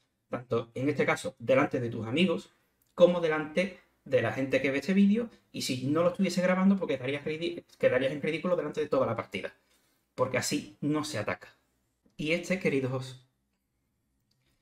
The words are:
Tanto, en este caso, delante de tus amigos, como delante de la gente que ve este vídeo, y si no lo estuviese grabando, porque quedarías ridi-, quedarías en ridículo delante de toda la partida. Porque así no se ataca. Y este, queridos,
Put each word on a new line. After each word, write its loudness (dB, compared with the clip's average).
Tanto, -4
en -2
este 0
caso, -4
delante 2
de -4
tus -6
amigos, 0
como 6
delante -2
de 2
la 0
gente 0
que 0
ve 0
este 0
vídeo, 4
y -8
si -4
no 2
lo 4
estuviese 0
grabando, 4
porque -2
quedarías -6
ridi-, -6
quedarías 2
en -6
ridículo -2
delante -4
de -2
toda 2
la -2
partida. -8
Porque 0
así -4
no -2
se -6
ataca. -6
Y -4
este, -2
queridos, -4